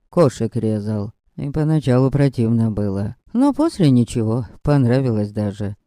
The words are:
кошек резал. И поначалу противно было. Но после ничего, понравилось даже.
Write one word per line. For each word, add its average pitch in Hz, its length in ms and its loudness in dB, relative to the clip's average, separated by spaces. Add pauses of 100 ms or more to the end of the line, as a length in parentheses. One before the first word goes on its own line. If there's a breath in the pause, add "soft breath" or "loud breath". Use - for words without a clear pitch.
кошек 127 460 0
резал. 107 580 -4 (240)
И 147 140 -8
поначалу 135 640 2
противно 117 580 2
было. 101 460 -4 (160)
Но 269 200 2
после 262 380 2
ничего, 117 560 0 (160)
понравилось 123 680 0
даже. 104 440 -6 (100)